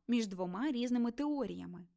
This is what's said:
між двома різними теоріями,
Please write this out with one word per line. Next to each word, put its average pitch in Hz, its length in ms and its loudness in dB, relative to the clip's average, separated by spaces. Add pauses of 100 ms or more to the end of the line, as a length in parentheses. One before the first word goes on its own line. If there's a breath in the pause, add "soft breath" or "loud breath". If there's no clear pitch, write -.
між 240 200 4
двома 190 440 -2
різними 240 400 2
теоріями, 180 840 -4